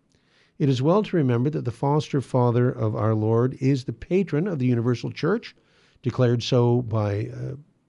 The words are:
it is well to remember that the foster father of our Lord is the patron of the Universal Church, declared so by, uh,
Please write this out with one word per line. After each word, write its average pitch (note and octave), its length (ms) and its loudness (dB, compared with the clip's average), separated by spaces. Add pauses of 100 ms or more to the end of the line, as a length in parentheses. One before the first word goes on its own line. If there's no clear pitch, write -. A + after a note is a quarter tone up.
(600)
it D3 100 2
is B2+ 120 2
well F3 220 4
to F#3 140 -4
remember B2+ 320 2
that C#3+ 160 -4
the A#2 60 -4
foster C#3+ 500 -2
father B2 480 2
of A#2+ 260 -2
our A2 180 0
Lord A2+ 460 0
is C3+ 240 0
the - 80 -8
patron F3 560 -2
of E3 120 -4
the B2 60 0
Universal B2 460 0
Church, F#3+ 440 -4 (460)
declared B2 420 0
so A#2+ 400 2
by, G#2+ 440 -2
uh, B2+ 280 -10 (340)